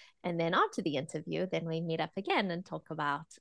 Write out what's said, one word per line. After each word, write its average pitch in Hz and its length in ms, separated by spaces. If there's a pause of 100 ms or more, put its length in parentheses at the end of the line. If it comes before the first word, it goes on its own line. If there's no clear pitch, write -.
(220)
And 170 160
then 165 160
after 392 280
the 147 140
interview, 165 540
then 165 160
we 165 140
meet 165 200
up 156 160
again 208 340
and 175 140
talk - 260
about, 151 360 (140)